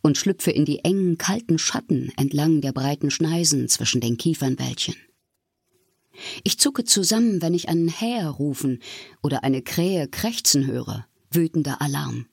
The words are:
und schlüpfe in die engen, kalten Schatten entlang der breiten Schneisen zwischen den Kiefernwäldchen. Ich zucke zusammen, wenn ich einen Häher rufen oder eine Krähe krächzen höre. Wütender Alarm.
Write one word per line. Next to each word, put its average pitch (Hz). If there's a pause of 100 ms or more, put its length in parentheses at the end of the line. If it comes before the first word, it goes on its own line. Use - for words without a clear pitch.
und 147
schlüpfe -
in 151
die 147
engen, 180
kalten 196
Schatten -
entlang 147
der 135
breiten 139
Schneisen 160
zwischen 113
den 117
Kiefernwäldchen. 131 (1500)
Ich -
zucke 277
zusammen, 208
wenn 170
ich 170
einen 165
Häher 220
rufen 139 (440)
oder 139
eine 131
Krähe 170
krächzen 208
höre. 120 (260)
Wütender 160
Alarm. 139